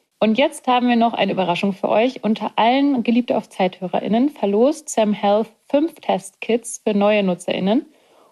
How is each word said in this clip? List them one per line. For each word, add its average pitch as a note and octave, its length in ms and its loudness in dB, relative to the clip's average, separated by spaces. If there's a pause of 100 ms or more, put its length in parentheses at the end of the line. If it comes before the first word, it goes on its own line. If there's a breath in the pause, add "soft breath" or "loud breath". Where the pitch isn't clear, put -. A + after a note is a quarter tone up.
(180 soft breath)
Und G#3+ 200 2
jetzt D4+ 280 -2
haben B3 220 2
wir A#3+ 80 4
noch A3+ 160 2
eine G3 180 -2
Überraschung F#3 420 -2
für - 160 -4
euch. A#3+ 360 0
Unter G#3+ 320 -2
allen B3+ 480 2
Geliebte A#3+ 320 0
auf - 120 -6
Zeit-HörerInnen G3 840 -2
verlost A3+ 580 0
Sam G#3+ 240 0
Health G#3 400 0 (160)
fünf D4 260 0
Testkits - 920 -6
für A3 100 -2
neue G3+ 280 2
NutzerInnen. F#3+ 640 -2 (460 soft breath)